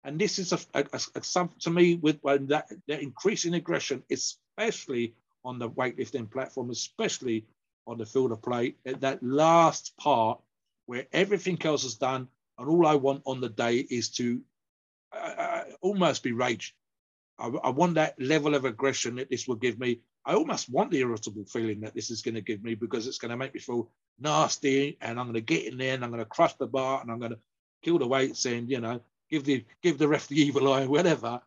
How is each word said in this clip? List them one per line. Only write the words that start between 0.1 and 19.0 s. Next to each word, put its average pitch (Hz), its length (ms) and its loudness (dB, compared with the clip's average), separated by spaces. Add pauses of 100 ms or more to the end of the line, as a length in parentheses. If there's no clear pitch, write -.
this 196 200 0
is 185 140 -2
a, 156 60 0 (140)
a, 139 200 0
a, 135 80 -6 (160)
a, - 60 -8
some, 180 280 -2 (100)
to 165 100 -4
me, 175 260 6
with, 156 280 0
uh, 139 180 4
that, 143 280 -2 (180)
that 147 140 -4
increasing 170 520 -2
aggression, 165 560 -2
especially 135 1040 -4 (300)
on 127 140 -10
the 117 120 -4
weightlifting 123 600 -4
platform, 131 400 -6
especially 117 760 -4 (400)
on 117 120 -10
the 110 80 -6
field 131 260 0
of 110 100 -8
play, 120 320 -2 (100)
at 127 160 -8
that 135 220 -2
last 156 760 4
part 117 420 2 (480)
where 123 260 -8
everything 185 520 0
else 147 200 2
is 120 100 -6
done, 131 340 -2 (300)
and 127 100 -6
all 165 180 6
I 151 100 6
want 139 280 2
on 131 160 -4
the 123 80 -4
day 117 280 2
is 123 360 -2
to, 123 280 0 (760)
uh, 160 240 -8
uh, 170 260 -2 (160)
almost 180 420 2
be 123 100 -2
raging. 120 420 -2 (640)
I, 113 80 -8 (180)
I 127 60 2
want 170 240 2
that 156 260 0
level 151 340 2
of 131 120 2
aggression 120 500 0